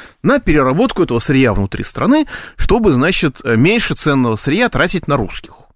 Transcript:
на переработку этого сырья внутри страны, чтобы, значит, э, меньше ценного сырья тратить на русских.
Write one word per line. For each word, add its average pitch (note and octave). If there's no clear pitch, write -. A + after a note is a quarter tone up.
на C4
переработку D#3
этого A#2+
сырья C3
внутри G2
страны, C4+
чтобы, G#3+
значит, D3
э, A#2
меньше E3+
ценного C3
сырья G3
тратить E3+
на D3
русских. -